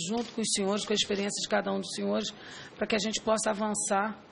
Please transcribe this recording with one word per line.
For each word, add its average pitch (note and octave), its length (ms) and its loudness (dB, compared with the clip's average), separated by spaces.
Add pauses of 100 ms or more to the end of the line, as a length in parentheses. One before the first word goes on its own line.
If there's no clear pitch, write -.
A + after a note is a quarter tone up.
junto A3+ 240 -2
com - 80 -2
os G#3+ 120 0
senhores, G3+ 320 2
com - 80 0
a G#3+ 40 4
experiência G3+ 440 0
de - 80 -4
cada G3 220 2
um G3 80 0
dos F#3+ 160 -4
senhores, G3+ 400 0 (420)
pra G#3 100 -2
que A3+ 100 2
a G#3 40 0
gente G#3+ 200 -2
possa A3 300 2
avançar G#3 680 0 (140)